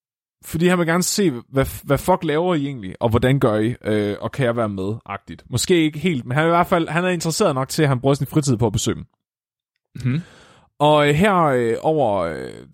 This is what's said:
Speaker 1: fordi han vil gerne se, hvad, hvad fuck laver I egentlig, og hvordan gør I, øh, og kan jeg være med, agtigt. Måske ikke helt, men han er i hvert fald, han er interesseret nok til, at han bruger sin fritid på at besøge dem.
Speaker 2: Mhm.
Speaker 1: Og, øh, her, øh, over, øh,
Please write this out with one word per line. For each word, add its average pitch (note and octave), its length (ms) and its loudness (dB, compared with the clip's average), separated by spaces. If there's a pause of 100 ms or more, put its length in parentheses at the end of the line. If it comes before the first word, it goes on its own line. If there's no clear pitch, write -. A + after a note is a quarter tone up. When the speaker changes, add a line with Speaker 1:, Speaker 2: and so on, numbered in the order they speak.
(440)
Speaker 1:
fordi E3 240 0
han F3+ 100 4
vil E3+ 80 2
gerne E3+ 160 2
se, F#3+ 280 0
hvad, C3 540 -4
hvad C#3 140 2
fuck F3+ 260 0
laver E3 300 0
I C#3+ 120 -2
egentlig, A2+ 360 -10
og A#2 80 2
hvordan B2+ 300 2
gør A2+ 180 2
I, A2+ 160 0 (100)
øh, G#2 360 -2
og A2 120 -8
kan C3+ 140 -2
jeg A#2 100 0
være A2+ 120 -2
med, G2 260 -6 (120)
agtigt. F2+ 440 -14
Måske B2 240 0 (100)
ikke D#3 140 -2
helt, D3 260 -2
men B2 100 -6
han D3+ 100 0
er E3 40 2
i - 20 2
hvert E3+ 160 2
fald, E3+ 220 0
han E3+ 160 -2
er F#3 40 0
interesseret E3+ 460 0
nok C3 140 -4
til, - 140 -2
at D3 60 4
han C3 120 0
bruger C#3 140 2
sin C#3 120 -4
fritid C#3 300 0
på A2+ 100 2
at G2+ 60 0
besøge A2 220 -2
dem. D#2 100 -14 (1000)
Speaker 2:
Mhm. B2+ 160 -2 (600)
Speaker 1:
Og, D3 280 4
øh, C#3+ 60 4
her, F#3+ 220 4
øh, B2+ 440 2
over, C3+ 420 0
øh, C2 280 -6 (240)